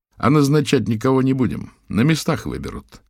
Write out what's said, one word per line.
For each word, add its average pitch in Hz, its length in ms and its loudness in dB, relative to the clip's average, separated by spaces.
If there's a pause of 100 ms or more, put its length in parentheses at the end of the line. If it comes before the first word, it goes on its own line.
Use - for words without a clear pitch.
(180)
"А - 100 0
назначать 139 600 2
никого 131 340 2
не 131 100 2
будем, 113 400 -2 (160)
на 104 140 0
местах 151 420 0
выберут. - 640 -10